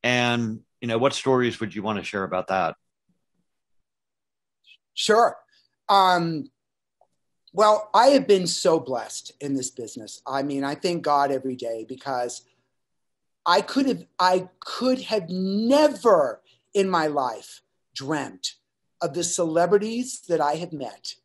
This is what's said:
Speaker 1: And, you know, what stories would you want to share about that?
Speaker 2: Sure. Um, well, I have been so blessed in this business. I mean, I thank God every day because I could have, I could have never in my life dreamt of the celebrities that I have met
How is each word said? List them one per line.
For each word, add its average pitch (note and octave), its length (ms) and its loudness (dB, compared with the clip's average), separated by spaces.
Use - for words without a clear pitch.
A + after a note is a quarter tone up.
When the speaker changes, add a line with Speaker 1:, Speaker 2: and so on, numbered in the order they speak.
Speaker 1:
And, A#2+ 580 0
you A#2+ 80 -8
know, A2+ 100 -2
what C3+ 140 2
stories B2 480 0
would G2+ 120 -6
you G2+ 120 -8
want G#2 140 -4
to F2+ 60 -8
share G2 200 -4
about F2+ 240 -6
that? F#2 260 0
Speaker 2:
Sure. A3 420 2
Um, F3 640 4
well, G#3+ 420 4
I A#3+ 140 8
have C4+ 180 6
been F#3+ 220 4
so E3 320 2
blessed B2 600 -8
in C#3 140 -4
this B2+ 160 -4
business. A2 560 -14
I C3+ 160 -2
mean, C#3 220 -4
I C#3+ 100 -4
thank E3+ 280 -4
God C#3+ 280 2
every C3 240 -4
day A2+ 340 -8
because B2+ 540 -8
I F3+ 140 4
could C4+ 260 -2
have, G#3 180 -4
I F#3 300 2
could B3+ 440 -2
have G3 260 -4
never G3+ 1120 2
in F#3+ 180 2
my E3 160 2
life C3+ 540 -4
dreamt C#3 600 -6
of E3+ 140 -6
the F3 80 -4
celebrities F#3 1040 0
that E3 120 0
I D3 160 0
have E3 160 -10
met C3+ 420 -12